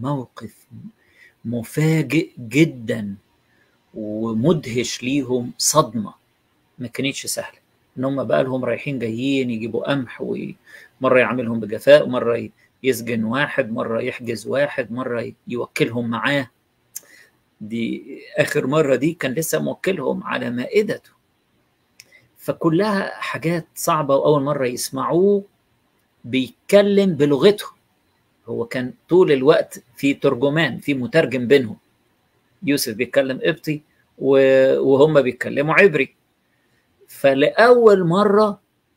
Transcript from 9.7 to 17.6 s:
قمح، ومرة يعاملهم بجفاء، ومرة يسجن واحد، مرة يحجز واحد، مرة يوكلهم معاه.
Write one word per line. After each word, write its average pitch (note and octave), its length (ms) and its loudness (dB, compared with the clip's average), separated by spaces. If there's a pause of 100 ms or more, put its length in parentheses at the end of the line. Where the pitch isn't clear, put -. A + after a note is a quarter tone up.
قمح، C3+ 300 -4
ومرة - 1000 -2
يعاملهم A#2 400 0
بجفاء، A2+ 460 4
ومرة A#2 440 -2 (340)
يسجن A#2 400 -2
واحد، B2 480 -2
مرة A2+ 300 -4
يحجز A#2+ 460 -8
واحد، B2+ 440 -2
مرة A#2+ 420 -6 (140)
يوكلهم A#2+ 640 -4
معاه. B2 400 -2 (1120)